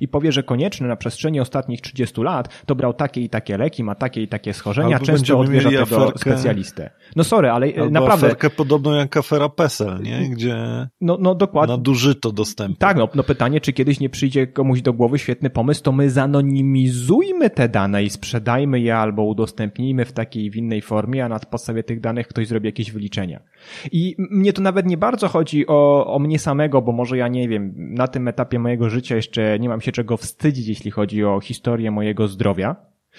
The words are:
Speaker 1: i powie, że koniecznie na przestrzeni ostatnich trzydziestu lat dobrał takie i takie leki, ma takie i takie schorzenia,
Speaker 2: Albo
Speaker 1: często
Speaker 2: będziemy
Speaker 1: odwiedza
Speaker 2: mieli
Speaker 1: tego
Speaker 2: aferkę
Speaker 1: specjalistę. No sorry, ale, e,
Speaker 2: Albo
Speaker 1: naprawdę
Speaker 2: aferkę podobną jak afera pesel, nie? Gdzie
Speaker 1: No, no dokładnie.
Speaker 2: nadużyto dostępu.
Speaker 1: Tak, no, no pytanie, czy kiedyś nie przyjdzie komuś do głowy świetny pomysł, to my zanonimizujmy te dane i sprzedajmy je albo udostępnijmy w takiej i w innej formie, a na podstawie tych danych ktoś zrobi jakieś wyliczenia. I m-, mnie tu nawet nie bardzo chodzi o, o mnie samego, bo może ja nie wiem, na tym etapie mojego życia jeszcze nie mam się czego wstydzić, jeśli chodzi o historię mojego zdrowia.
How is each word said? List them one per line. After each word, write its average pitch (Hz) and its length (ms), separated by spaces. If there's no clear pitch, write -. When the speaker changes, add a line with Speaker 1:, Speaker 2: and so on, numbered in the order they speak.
Speaker 1:
i 139 80
powie, 147 240
że 139 100
koniecznie 131 440
na 117 100
przestrzeni 151 440
ostatnich 123 400
trzydziestu - 420
lat 156 440
dobrał 127 280
takie 135 260
i 117 80
takie 107 300
leki, 131 260
ma 101 100
takie 123 280
i 104 60
takie 110 260
schorzenia, 120 420
Speaker 2:
Albo 135 100
Speaker 1:
często 156 60
Speaker 2:
będziemy 139 260
Speaker 1:
odwiedza 135 320
Speaker 2:
mieli 135 140
Speaker 1:
tego 113 100
Speaker 2:
aferkę 107 240
Speaker 1:
specjalistę. 113 720
No 160 80
sorry, 170 260
ale, 120 160
e, 151 140
Speaker 2:
Albo 147 100
Speaker 1:
naprawdę 151 360
Speaker 2:
aferkę 143 240
podobną 147 420
jak 143 240
afera 147 320
pesel, 104 540
nie? 120 280
Gdzie 117 260
Speaker 1:
No, 175 200
no 185 140
dokładnie. 143 420
Speaker 2:
nadużyto 127 560
dostępu. 104 460
Speaker 1:
Tak, 190 180
no, 110 180
no 139 80
pytanie, 139 380
czy 143 120
kiedyś 135 280
nie 135 80
przyjdzie 135 380
komuś 131 360
do 127 100
głowy 120 260
świetny 127 320
pomysł, 139 320
to 139 100
my 139 180
zanonimizujmy 139 1400
te 123 180
dane 101 360
i 101 60
sprzedajmy 123 720
je 117 160
albo 107 280
udostępnijmy 113 800
w - 80
takiej 110 320
i 104 60
w 104 60
innej 113 260
formie, 117 420
a 117 40
na 110 100
podstawie 113 440
tych 117 180
danych 117 280
ktoś 113 200
zrobi 110 180
jakieś 107 260
wyliczenia. 101 480
I 175 260
m-, 190 120
mnie 196 220
tu 196 100
nawet 190 240
nie 180 100
bardzo 208 320
chodzi 156 380
o, 143 480
o 139 40
mnie 151 200
samego, 143 440
bo 117 100
może 120 240
ja 123 120
nie 123 200
wiem, 101 280
na 110 320
tym 127 200
etapie 120 300
mojego 117 320
życia 123 260
jeszcze 107 420
nie 120 100
mam 113 120
się 135 120
czego 113 240
wstydzić, 131 500
jeśli 107 240
chodzi 104 340
o 98 160
historię 117 500
mojego 107 380
zdrowia. 98 480